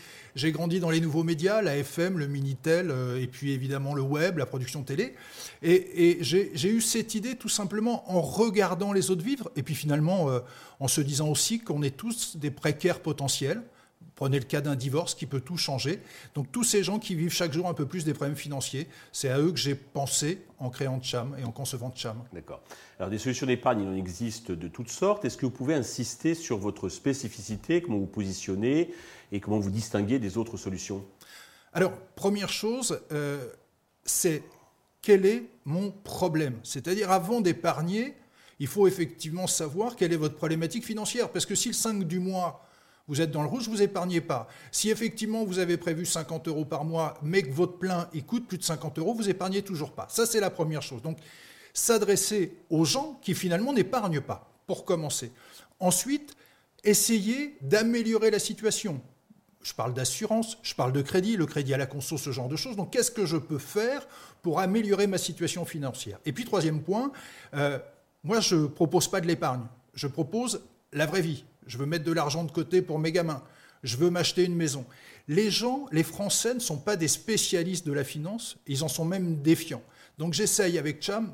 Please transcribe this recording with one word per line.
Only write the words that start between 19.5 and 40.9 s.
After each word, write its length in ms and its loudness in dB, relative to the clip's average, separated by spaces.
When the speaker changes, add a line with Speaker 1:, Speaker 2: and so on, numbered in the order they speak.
Speaker 1:
que 80 -2
j'ai 160 0
pensé 680 -2
en 100 -4
créant 340 -2
Cham 380 -4
et 40 -6
en 80 -6
concevant 420 -8
Cham. 280 -8
Speaker 2:
D'accord. 260 -14
Alors 100 -4
des 80 -2
solutions 300 -2
d'épargne, 340 2
il 80 -2
en 60 -2
existe 580 -6
de 160 -6
toutes 220 -10
sortes. 340 0
Est-ce 140 -4
que 80 0
vous 60 -2
pouvez 220 -2
insister 600 -2
sur 240 -2
votre 320 -4
spécificité, 880 -2
comment 160 -2
vous 100 0
positionnez 840 0
et 80 -4
comment 180 0
vous 120 0
distinguez 480 0
des 180 -4
autres 220 -4
solutions ? 440 -8
Speaker 1:
Alors, 200 2
première 360 0
chose, 500 -2
euh, 340 -4
c'est 380 2
quel 240 8
est 200 4
mon 280 -2
problème ? 720 -2
C'est-à-dire, 480 -2
avant 300 4
d'épargner, 760 0
il 80 -2
faut 200 4
effectivement 600 0
savoir 500 -2
quelle 160 2
est 60 2
votre 180 0
problématique 480 -2
financière. 460 -2